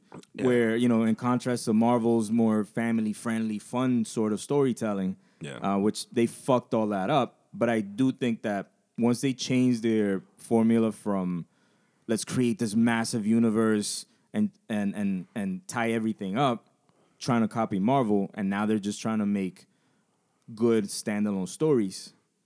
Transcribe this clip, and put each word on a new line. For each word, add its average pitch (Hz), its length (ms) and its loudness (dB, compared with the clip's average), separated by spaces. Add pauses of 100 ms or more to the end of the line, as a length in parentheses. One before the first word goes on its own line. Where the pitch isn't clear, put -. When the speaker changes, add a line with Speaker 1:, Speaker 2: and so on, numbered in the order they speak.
(340)
Speaker 1:
Yeah. - 120 -2
Speaker 2:
Where, 120 300 4
you 123 120 2
know, 113 160 4
in 110 100 2
contrast 123 520 -2
to 117 60 2
Marvel's 113 600 2
more 110 320 2
family-friendly, 113 960 -4
fun 123 440 -2
sort 107 280 -2
of 101 80 -2
storytelling, 110 760 -2 (240)
Speaker 1:
Yeah. 69 180 -12
Speaker 2:
uh, 98 200 0
which 101 320 0
they 117 160 2
fucked - 480 -2
all 110 140 0
that 101 220 -2
up. 131 280 0 (160)
But 110 160 0
I 113 100 2
do 104 300 0
think 120 320 -4
that 101 300 -4 (260)
once 117 220 2
they 135 140 -2
change 127 480 0
their 104 400 2 (140)
formula 113 540 4
from, 92 560 -4 (600)
"Let's 110 160 -2
create 120 340 0
this 107 160 -4
massive 113 500 2
universe 110 840 2 (280)
and, 107 160 0 (180)
and, 104 280 -2
and, 98 300 -4 (100)
and 95 320 -6
tie 117 240 -2
everything 110 440 -2
up," 127 300 0 (540)
trying 120 220 2
to 107 60 2
copy 107 300 -4
Marvel, 104 560 0
and 98 160 -4
now 101 160 -2
they're 110 140 0
just 101 200 -6
trying 110 200 -2
to 104 60 0
make 98 400 -4 (880)
good 110 300 2
standalone 101 640 -4
stories. 120 640 -2 (340)